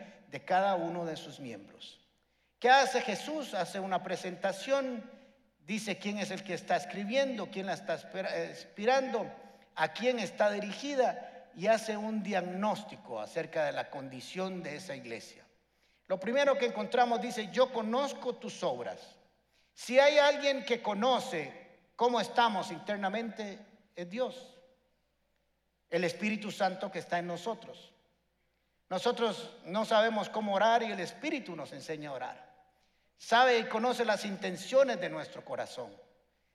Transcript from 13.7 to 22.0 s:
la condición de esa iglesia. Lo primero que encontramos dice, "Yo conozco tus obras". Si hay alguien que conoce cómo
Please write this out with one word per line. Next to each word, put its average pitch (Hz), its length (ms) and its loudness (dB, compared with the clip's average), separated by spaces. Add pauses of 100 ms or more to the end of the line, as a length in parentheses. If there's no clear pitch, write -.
la 127 180 -6
condición 156 720 -8
de 147 140 -8
esa - 180 -10
iglesia. 120 520 -12 (640)
Lo 185 120 0
primero 254 380 4
que 247 80 2
encontramos 226 560 2
dice, 220 280 -4
"Yo 254 220 2
conozco 240 640 -2
tus - 260 -12
obras". 127 540 -6 (580)
Si - 240 2
hay 294 200 8
alguien 285 480 4
que 233 160 0
conoce 202 880 0 (260)
cómo 240 240 2